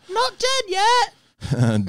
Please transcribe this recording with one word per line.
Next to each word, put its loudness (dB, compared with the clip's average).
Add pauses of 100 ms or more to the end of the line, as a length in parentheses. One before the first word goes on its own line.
(100)
Not -2
dead -2
yet. 0 (720)